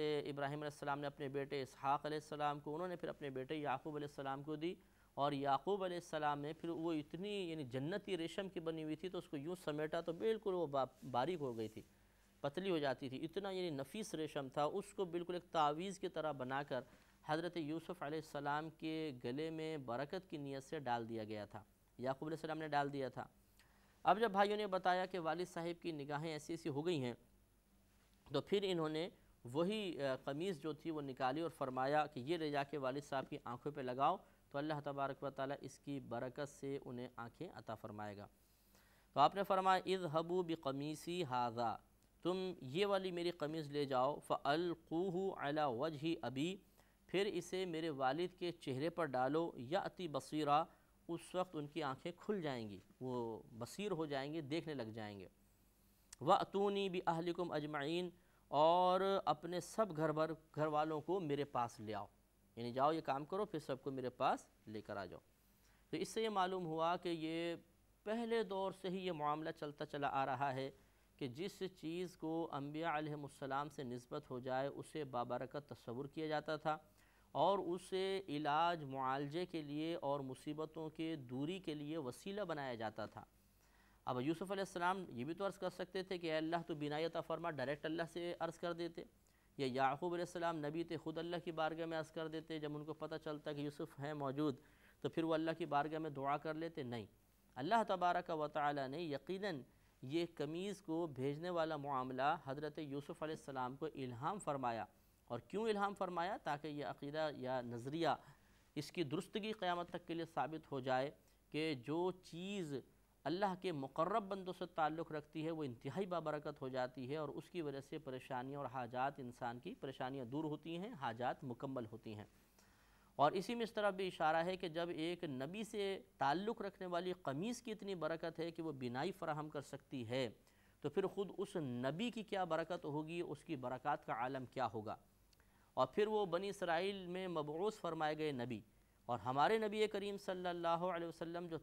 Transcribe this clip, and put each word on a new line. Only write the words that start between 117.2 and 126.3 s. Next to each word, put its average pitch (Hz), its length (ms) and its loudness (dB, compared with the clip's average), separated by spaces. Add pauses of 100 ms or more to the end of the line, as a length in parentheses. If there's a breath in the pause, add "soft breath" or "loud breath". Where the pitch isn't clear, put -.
उसकी 165 300 -6
वजह 139 200 -2
से - 160 -8
परेशानियाँ 135 640 -4
और 139 80 -2
हाजात, 127 520 -2
इंसान 120 380 -6
की 175 140 -8 (100)
परेशानियाँ 135 440 -4
दूर 143 200 -2
होती 151 280 -4
हैं, 196 200 -4
हाजात 127 500 -2
मुकम्मल 127 420 -4
होती 113 280 -10
हैं। 104 120 -10 (920 soft breath)
और 143 180 6
इसी 196 180 -2
में 233 100 -2
इस 190 100 -8
तरह 208 180 2
भी 190 160 -2
इशारा 165 340 4
है 185 140 0
कि 180 140 -4
जब 170 200 -2
एक 170 420 -2
नबी 160 320 -4
से 202 220 -2 (340)
ताल्लुक़ 185 420 2